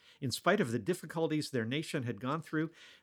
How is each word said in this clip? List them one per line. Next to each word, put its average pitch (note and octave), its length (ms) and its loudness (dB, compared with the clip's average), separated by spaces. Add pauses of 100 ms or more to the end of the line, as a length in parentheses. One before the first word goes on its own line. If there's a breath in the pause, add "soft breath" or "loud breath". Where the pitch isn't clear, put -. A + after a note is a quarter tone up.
(200 soft breath)
In C3 100 -2
spite G3 300 4
of B2+ 120 0
the A#2+ 60 2
difficulties D#3+ 720 0
their A#2+ 140 0
nation C#3+ 380 -2
had A#2+ 180 -4
gone C#3+ 220 -2
through, D#3 280 -2 (320 loud breath)